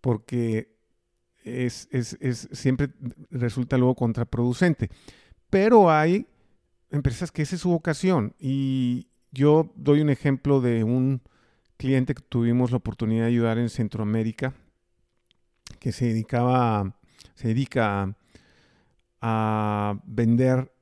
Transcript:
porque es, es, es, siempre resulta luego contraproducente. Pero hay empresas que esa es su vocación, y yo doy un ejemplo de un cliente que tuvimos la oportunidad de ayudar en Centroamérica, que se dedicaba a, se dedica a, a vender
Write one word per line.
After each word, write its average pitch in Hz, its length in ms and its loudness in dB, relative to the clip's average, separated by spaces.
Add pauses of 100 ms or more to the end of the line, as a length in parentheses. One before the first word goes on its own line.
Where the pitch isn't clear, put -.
porque 117 760 -4 (640)
es, 123 480 -6
es, 123 300 -6
es, 123 300 -6
siempre 135 380 -2 (400)
resulta 123 480 -2
luego 127 180 4
contraproducente. 120 960 -2 (600)
Pero 202 420 6
hay 165 340 4 (640)
empresas 143 420 -4
que 156 100 -6
esa 151 140 -4
es 170 60 -10
su 180 80 -2
vocación, 165 680 0
y 131 720 -2 (220)
yo 151 440 4
doy 143 260 4
un 151 80 2
ejemplo 139 520 0
de 117 220 0
un 127 380 0 (560)
cliente 131 380 0
que - 80 -20
tuvimos 120 480 0
la 127 60 0
oportunidad 113 460 -2
de 117 60 0
ayudar 117 280 0
en 120 120 -2
Centroamérica, 110 840 -4 (1300)
que 123 120 -6
se 127 140 -4
dedicaba 120 760 0
a, 98 160 -6 (400)
se - 140 -4
dedica 113 520 -2
a, 98 140 -6 (1040)
a 107 840 -2
vender 123 760 2